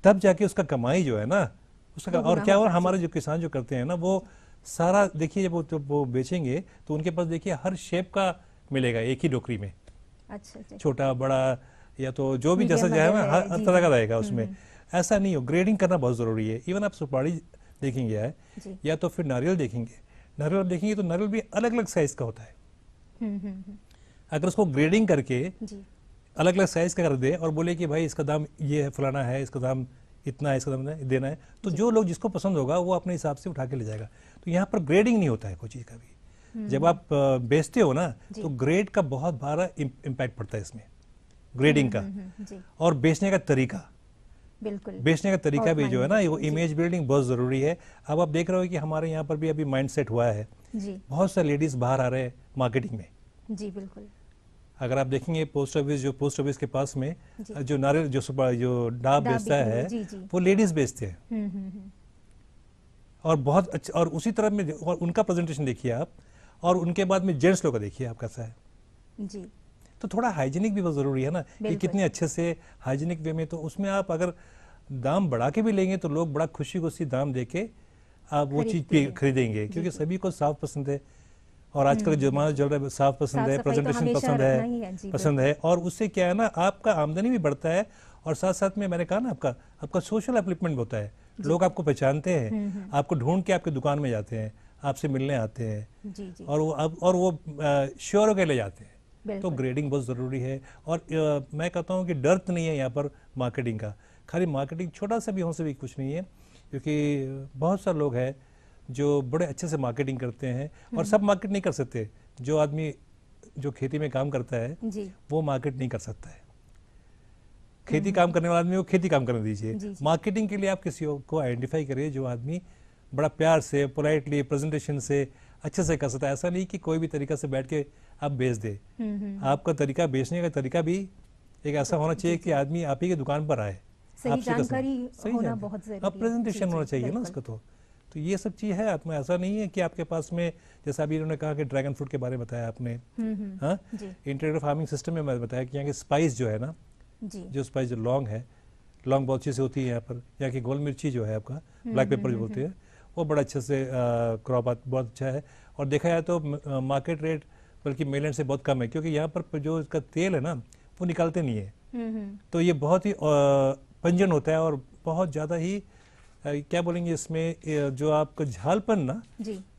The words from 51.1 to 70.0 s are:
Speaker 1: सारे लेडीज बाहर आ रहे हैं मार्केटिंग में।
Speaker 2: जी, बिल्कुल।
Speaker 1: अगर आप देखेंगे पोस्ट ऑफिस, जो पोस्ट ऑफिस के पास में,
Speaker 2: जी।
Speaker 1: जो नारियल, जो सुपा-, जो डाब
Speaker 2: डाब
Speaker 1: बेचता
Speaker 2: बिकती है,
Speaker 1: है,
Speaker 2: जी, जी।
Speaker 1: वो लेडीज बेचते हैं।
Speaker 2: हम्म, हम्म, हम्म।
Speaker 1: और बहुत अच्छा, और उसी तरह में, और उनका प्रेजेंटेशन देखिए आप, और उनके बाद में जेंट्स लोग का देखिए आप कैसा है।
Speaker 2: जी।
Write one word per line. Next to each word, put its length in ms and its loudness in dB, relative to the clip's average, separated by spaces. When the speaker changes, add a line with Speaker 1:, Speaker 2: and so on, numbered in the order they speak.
Speaker 1:
सारे 160 2
लेडीज 260 2
बाहर 260 0
आ 80 2
रहे 140 0
हैं 120 -6
मार्केटिंग 400 0
में। 100 -14
Speaker 2:
जी, 200 -8
बिल्कुल। 380 -16
Speaker 1:
अगर 180 0
आप 80 2
देखेंगे 380 -2
पोस्ट 320 -2
ऑफिस, 240 0
जो 120 -2
पोस्ट 280 -2
ऑफिस 160 0
के 100 -4
पास 300 -2
में, 200 -4
Speaker 2:
जी। 240 -8
Speaker 1:
जो 120 0
नारियल, 320 4
जो 120 0
सुपा-, 340 2
जो 340 0
डाब 140 -6
Speaker 2:
डाब 200 4
Speaker 1:
बेचता 160 2
Speaker 2:
बिकती 160 0
है, 280 2
Speaker 1:
है, 60 -2
Speaker 2:
जी, 160 -4
जी। 140 -12
Speaker 1:
वो 200 -4
लेडीज 340 6
बेचते 340 0
हैं। 120 -10
Speaker 2:
हम्म, 200 -4
हम्म, 200 -8
हम्म। 200 -16
Speaker 1:
और 120 4
बहुत 320 4
अच्छा, 320 -2
और 80 4
उसी 240 -2
तरह 180 2
में, 220 -2
और 240 -2
उनका 260 0
प्रेजेंटेशन 420 0
देखिए 280 -2
आप, 160 -2
और 140 4
उनके 280 2
बाद 200 4
में 140 2
जेंट्स 260 4
लोग 100 2
का 40 0
देखिए 280 -4
आप 120 -10
कैसा 240 -10
है। 140 -12
Speaker 2:
जी। 260 -10